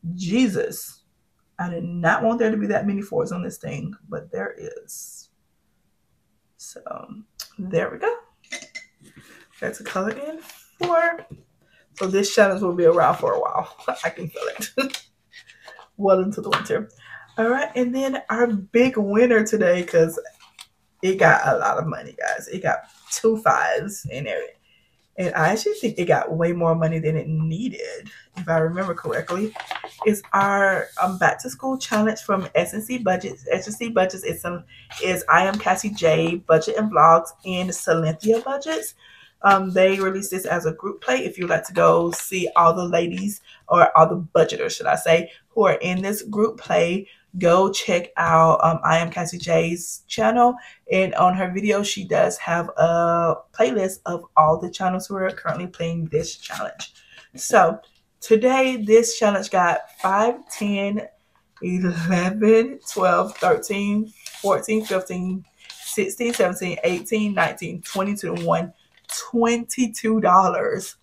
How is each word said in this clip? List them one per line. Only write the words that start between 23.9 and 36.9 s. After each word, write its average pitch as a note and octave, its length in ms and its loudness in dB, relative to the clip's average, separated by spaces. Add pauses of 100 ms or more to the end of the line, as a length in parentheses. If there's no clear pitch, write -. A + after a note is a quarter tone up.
in - 140 -8
there. F2+ 180 -6 (760)
And F3+ 160 -2
I D#3+ 140 2
actually A3 260 0
think - 240 -4
it F3 60 -2
got D#3+ 320 2
way E3+ 160 0
more E3+ 220 2
money E3 240 0
than D#3+ 180 -2
it - 100 -4
needed, D#3+ 840 -6 (260)
if F3 120 -10
I E3 100 2
remember E3+ 340 -2
correctly. F3 640 -4 (500)
It's G#3 160 2 (140)
our, G3 540 2 (140)
um, F#3+ 140 -2
back - 260 2
to B3+ 80 -10
school C4 280 -6
challenge G#3+ 420 -2
from F#3+ 340 -2
S F3 200 0
and G#3+ 80 -6
C B3 160 -6
Budgets. F#3+ 520 -4
S F#3 160 0
and G#3+ 80 -8
C A#3 140 -8
Budgets F#3+ 360 0
is - 180 -6
some, F3 220 -8 (380)
is F3 280 -2
I F3 160 6
Am G3+ 120 -2
Cassie F#3+ 320 -2
J, E3 460 2
Budget D#3+ 400 2
and G#3+ 160 -2